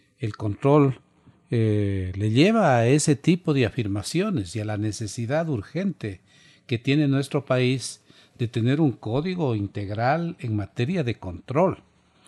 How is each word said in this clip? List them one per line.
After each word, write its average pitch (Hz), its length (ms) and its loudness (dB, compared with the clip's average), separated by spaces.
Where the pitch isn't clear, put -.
el 107 180 -6
control, 139 600 2
eh, 104 640 0
le 104 140 -2
lleva 160 480 4
a 117 100 4
ese 147 280 4
tipo 170 380 2
de 131 120 4
afirmaciones 104 880 -4
y 110 40 -4
a 104 60 -4
la 107 120 -4
necesidad 113 720 -4
urgente 127 720 -6
que 117 100 0
tiene 139 300 2
nuestro 139 380 0
país 127 560 0
de 117 100 -2
tener 120 320 0
un 151 120 4
código 147 640 -4
integral 113 840 -2
en 110 160 -4
materia 123 480 -2
de 117 120 -2
control 123 640 -2